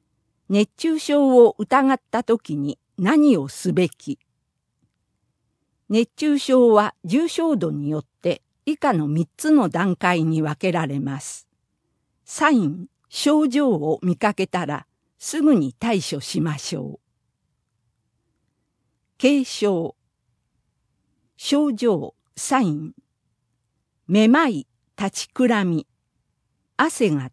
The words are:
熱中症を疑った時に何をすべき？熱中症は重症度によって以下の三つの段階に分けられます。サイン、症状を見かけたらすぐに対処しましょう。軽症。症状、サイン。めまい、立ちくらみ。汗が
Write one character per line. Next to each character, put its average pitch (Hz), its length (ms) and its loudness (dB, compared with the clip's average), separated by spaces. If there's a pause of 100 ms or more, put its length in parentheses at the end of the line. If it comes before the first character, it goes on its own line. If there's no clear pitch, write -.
(500)
熱 202 260 0
中 320 240 -2
症 269 460 6
を 208 140 2
疑 269 340 2
っ 254 160 -4
た 240 140 -4
時 220 340 -2
に 143 220 -6 (180)
何 269 400 4
を 139 100 -4
す - 240 -6
べ 170 160 0
き？ - 320 -10 (1700)
熱 220 260 0
中 294 240 0
症 247 340 4
は 208 220 4 (100)
重 262 220 0
症 320 280 -2
度 175 160 -4
に 147 180 -6
よ 151 100 -4
っ 147 60 -12 (160)
て 170 200 -4 (240)
以 302 120 -4
下 277 160 0
の 156 140 0
三 156 300 -2
つ 311 140 -2
の 262 180 4
段 180 260 -2
階 180 280 0
に 160 180 0
分 147 140 -4
け 185 160 -2
ら 165 160 -2
れ 139 120 -6
ま 139 200 -6
す。 - 280 -16 (800)
サ - 240 0
イ 233 160 2
ン、 170 220 -6 (220)
症 302 380 0
状 262 240 0
を 156 320 -2
見 180 140 0
か 208 160 -2
け 190 140 -4
た 175 180 -6
ら 143 200 -8 (320)
す - 240 -8
ぐ 294 140 4
に 139 180 -2
対 220 280 -4
処 151 180 -8
し - 220 -8
ま 156 160 -6
し - 180 -10
ょ 143 240 -12
う。 - 0 - (2250)
軽 269 240 2
症。 185 500 -4 (1400)
症 285 360 0
状、 208 420 -2 (200)
サ - 260 -2
イ 185 100 0
ン。 151 220 -6 (1120)
め 208 200 4
ま 294 200 4
い、 180 200 -4 (300)
立 196 280 -6
ち - 40 -20
く 254 180 0
ら 214 160 2
み。 170 220 -2 (920)
汗 254 340 -4
が 135 220 -6